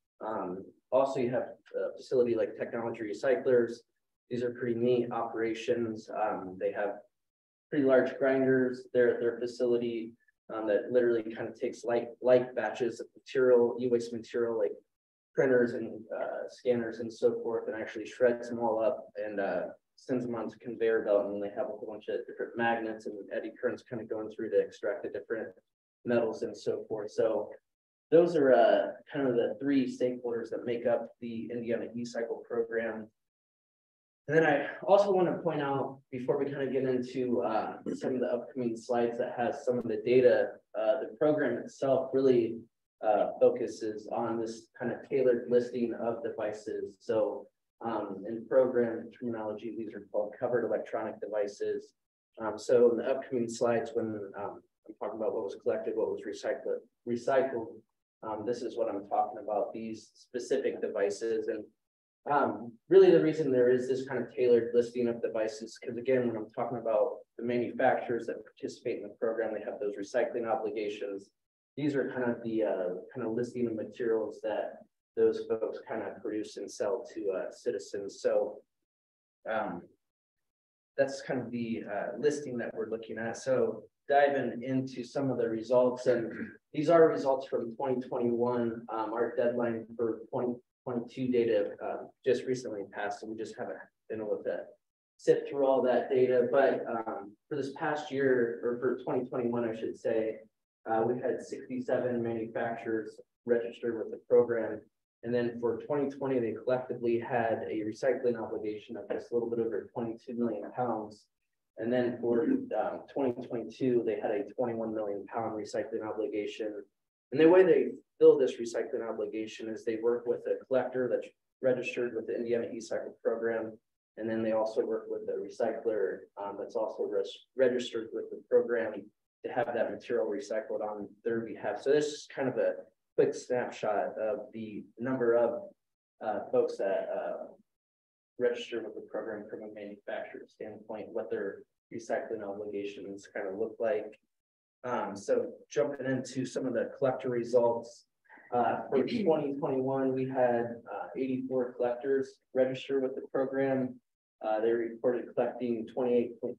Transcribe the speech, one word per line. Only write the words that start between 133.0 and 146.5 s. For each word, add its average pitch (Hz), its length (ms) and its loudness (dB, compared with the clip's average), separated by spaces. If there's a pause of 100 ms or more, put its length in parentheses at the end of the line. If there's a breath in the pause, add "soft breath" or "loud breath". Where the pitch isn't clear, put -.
quick - 180 4
snapshot 107 840 -4
of 104 340 -4
the 107 340 -10 (120)
number 120 360 2
of, 120 340 2 (520)
uh, 107 200 -4 (120)
folks 120 260 4
that, 98 320 0
uh, - 380 -6 (920)
register 120 460 -2
with 104 100 -10
the - 60 -12
program 107 480 -8
from 107 140 -12
a 104 60 -12
manufacturer - 800 -12
standpoint, 107 600 -12
what 110 220 -6
their 101 320 -6 (300)
recycling 113 540 -6
obligations 101 800 -10
kind 101 220 -8
of 95 100 -8
look 110 220 -4
like. 107 380 -2 (640)
Um, 107 320 -4
so - 380 0 (140)
jumping 131 380 -2
into 127 380 -2
some 135 220 -4